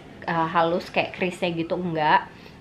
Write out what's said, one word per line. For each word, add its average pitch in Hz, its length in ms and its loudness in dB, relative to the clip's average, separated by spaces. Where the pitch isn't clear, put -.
eh, 165 320 0
halus 170 320 2
kayak - 320 -2
crease-nya 180 320 -2
gitu, 165 240 -2
enggak. 170 560 2